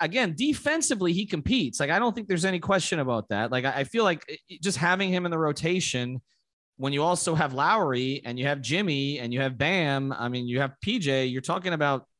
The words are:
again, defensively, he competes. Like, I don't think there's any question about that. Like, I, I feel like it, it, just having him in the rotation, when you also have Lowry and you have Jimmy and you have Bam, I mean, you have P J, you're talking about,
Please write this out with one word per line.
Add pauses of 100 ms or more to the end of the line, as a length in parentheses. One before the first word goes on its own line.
again,
defensively,
he
competes.
Like,
I
don't
think
there's
any
question
about
that.
Like,
I,
I
feel
like
it,
it,
just
having
him
in
the
rotation, (540)
when
you
also
have
Lowry
and
you
have
Jimmy
and
you
have
Bam,
I
mean,
you
have
P
J,
you're
talking
about, (140)